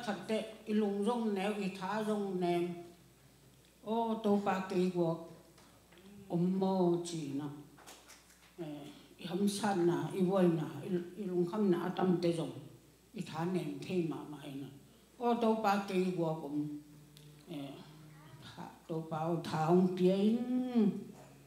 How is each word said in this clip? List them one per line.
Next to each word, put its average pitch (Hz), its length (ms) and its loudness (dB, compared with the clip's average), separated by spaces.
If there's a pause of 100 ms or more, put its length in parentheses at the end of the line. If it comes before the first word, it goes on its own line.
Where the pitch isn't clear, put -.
khát 196 120 -4 (120)
tệ, 220 260 -4 (100)
y 214 100 -2
lung 202 300 2
rong 226 300 0
néo, 196 200 -2
y 196 140 -4 (120)
thá 208 240 -4
rong 202 360 -2
nèm. 175 340 0 (1080)
Ô, 226 400 0
tố 202 200 4
ba 190 260 0
cây 185 240 2
guộc, 165 380 0 (960)
ôm 185 320 2
mô 185 440 4
chỉ 147 280 -6
nè. 143 120 -4 (1120)
Ê, 151 200 -8 (380)
y 180 100 -14
hâm 190 220 2
san 190 380 2
nà, 147 280 2
y 196 60 -2
vôi 185 280 6
nà, 160 180 2 (160)
y, - 80 -8 (260)
y 214 80 -8
lung 180 220 0
khăm 208 240 2
nà, 175 260 0
tâm 180 260 2
tê 170 100 2
rong. 160 200 -4 (640)
Y 214 80 -10
thá 160 220 -6
nèm 156 340 -4
thê 170 300 -2
mạ 143 80 -4 (120)
mạ 147 160 -12
nè. 139 220 -10 (560)
O 240 200 4
tau 220 200 6
pa 196 100 4 (160)
kei 185 160 2 (120)
gua 160 260 0
kum. 143 120 -8 (920)
Eh, 143 280 -10 (800)
ha, - 120 -14 (240)
tau 160 120 -2 (100)
pa 160 80 -2 (120)
o 170 40 2 (140)
thaung 170 480 4
tiain. 196 420 4 (1080)